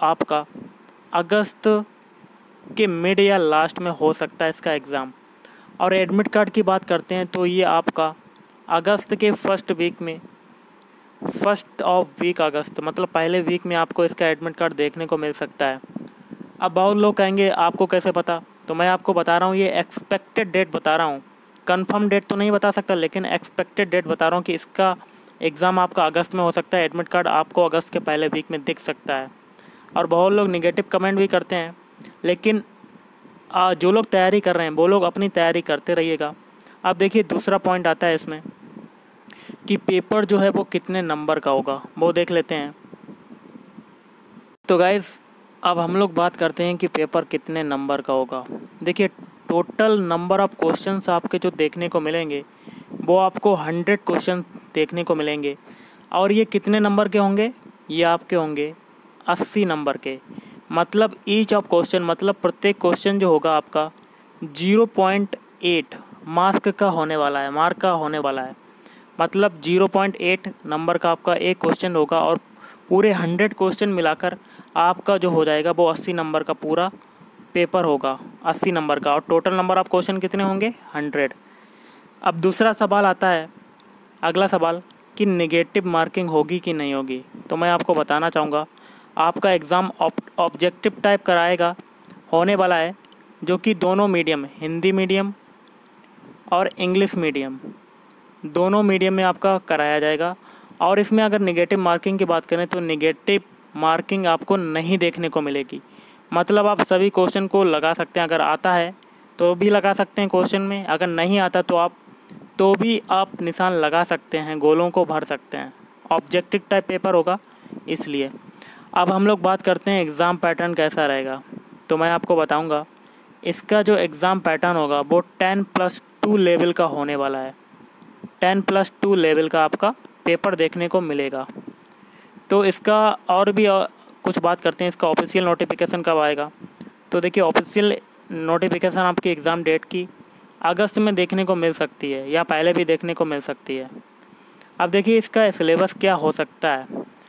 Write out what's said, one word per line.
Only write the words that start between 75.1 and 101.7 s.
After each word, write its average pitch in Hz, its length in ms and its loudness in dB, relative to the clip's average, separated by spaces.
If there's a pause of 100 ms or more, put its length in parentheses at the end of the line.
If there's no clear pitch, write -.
जो 180 120 0
हो 160 160 2
जाएगा 151 260 0
वो 170 140 2
अस्सी 160 280 -2
number 156 300 -2
का 160 100 -6
पूरा 160 380 -2 (640)
paper 175 300 0
होगा, 135 360 -2 (260)
अस्सी 165 260 0
number 151 280 0
का। 143 140 0
और 151 80 0 (100)
total 165 220 2
number 185 240 0
of 185 100 0
question 185 340 0
कितने 196 220 -4
होंगे? 196 300 -2 (220)
hundred। 147 380 -2 (920)
अब 170 120 0
दूसरा 190 380 2
सवाल 202 320 2
आता 185 240 2
है, 160 200 0 (720)
अगला 170 240 2
सवाल, 170 340 0 (360)
कि 208 80 2
negative 175 640 0
marking 170 420 -2
होगी 160 300 0
कि 175 140 -6
नहीं 143 200 -4
होगी। 131 300 -6 (260)
तो 165 60 -4
मैं 170 160 0
आपको 175 220 0
बताना 156 360 0
चाहूँगा, 151 360 -2 (520)
आपका 175 340 2
exam 180 480 0
ऑब-, - 400 -2
objective 175 540 0 (100)
type 202 220 2
कराएगा, 175 500 2 (580)
होने 175 220 4
वाला 185 200 2
है, 170 200 -2 (480)
जो 175 140 0
कि 214 160 0
दोनों 185 340 2
medium, 160 380 0
हिंदी 165 460 -2
medium 190 420 0 (1200)
और 180 180 0 (100)
English 185 360 0
medium, 139 440 -4 (840)
दोनों 185 380 2
medium 190 300 2
में 190 100 0
आपका 185 340 2
कराया 151 420 0
जाएगा। 156 360 0 (460)
और 185 180 4
इसमें 214 240 2
अगर 208 160 2
negative 180 400 0